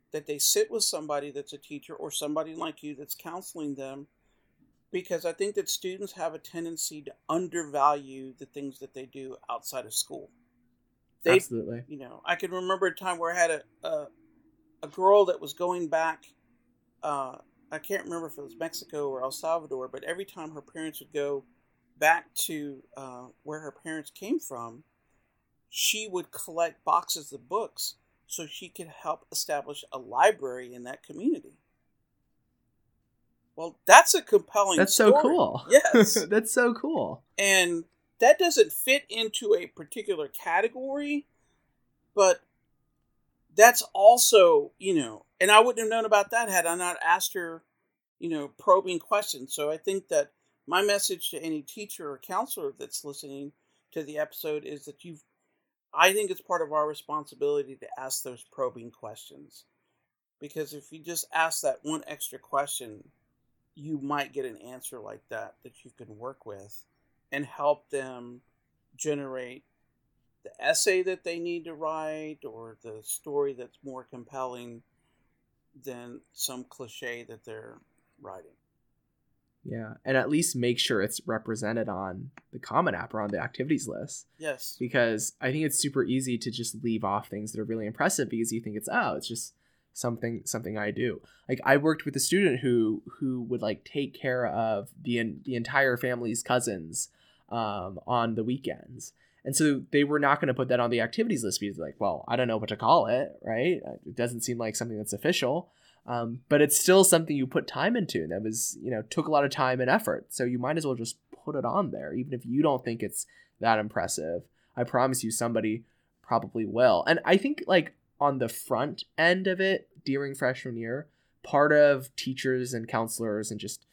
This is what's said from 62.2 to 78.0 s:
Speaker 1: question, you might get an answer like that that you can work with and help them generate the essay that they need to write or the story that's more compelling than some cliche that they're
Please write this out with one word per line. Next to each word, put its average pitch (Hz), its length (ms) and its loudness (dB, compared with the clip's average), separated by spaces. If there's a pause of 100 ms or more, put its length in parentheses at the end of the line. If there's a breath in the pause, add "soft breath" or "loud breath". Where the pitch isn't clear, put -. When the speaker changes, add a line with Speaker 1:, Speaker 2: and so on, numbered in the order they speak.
Speaker 1:
question, 131 640 -6 (720)
you 151 240 -8
might 139 340 -4
get 135 120 -6
an 113 140 -10
answer 123 420 -16
like 107 300 -14
that 107 320 -10
that - 220 -20
you 123 120 -20
can 107 220 -18
work 127 260 -14
with 101 400 -16 (480)
and 143 140 -6
help 147 440 -2
them 127 500 -8 (560)
generate 131 680 -8 (800)
the - 80 -18 (120)
essay 185 400 2
that 185 220 -6
they 170 140 -6
need 170 260 -6
to 165 100 -12
write 156 720 -8
or 113 380 -16
the 107 200 -14
story 143 500 -4
that's 123 320 -18
more 127 200 -12
compelling 123 800 -12 (1000)
than 120 360 -14 (120)
some 127 320 -10
cliche 120 640 -12
that 113 160 -20
they're 113 340 -16 (420)